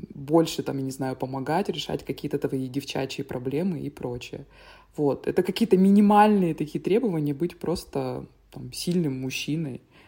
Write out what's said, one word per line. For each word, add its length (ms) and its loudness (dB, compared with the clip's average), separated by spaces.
больше, 480 0
там, 160 -4
я 60 -4
не 60 -4
знаю, 260 -6
помогать, 520 -2
решать 360 -6
какие-то 340 -6
твои 300 -4
девчачьи 560 -8
проблемы 560 -4
и 100 -8
прочее. 560 -10
Вот. 320 0
Это 140 2
какие-то 340 2
минимальные 800 8
такие 260 -4
требования, 540 0
быть 240 -4
просто, 640 -4
там, 220 -14
сильным 480 -2
мужчиной, 600 -6